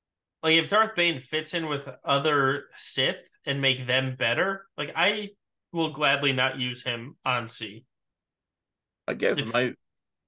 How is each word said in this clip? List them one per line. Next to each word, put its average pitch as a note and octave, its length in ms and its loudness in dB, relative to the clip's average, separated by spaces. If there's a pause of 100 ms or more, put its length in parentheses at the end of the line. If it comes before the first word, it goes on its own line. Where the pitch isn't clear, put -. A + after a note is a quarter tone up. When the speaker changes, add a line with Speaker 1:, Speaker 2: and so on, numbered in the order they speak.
(420)
Speaker 1:
like, D#3+ 140 6
if D#3+ 120 2
Darth G#3+ 260 4
Bane E3+ 240 2
fits D#3 360 -6
in E3 120 -2
with C#3 220 -4 (160)
other C#3+ 640 2 (100)
Sith - 520 -4 (160)
and C#3 160 -4
make B2+ 260 0
them C3 300 0
better, D3+ 500 -2 (100)
like, D3 180 -8
I G3+ 360 0 (420)
will E3 180 0
gladly C#3+ 420 2
not C3 260 0
use B2 240 -6
him A#2+ 420 -8
on B2 240 0
C. A2 360 -12 (1200)
Speaker 2:
I - 60 -2
guess - 240 0
Speaker 1:
If A#2+ 140 -4
Speaker 2:
my, B2 200 2 (560)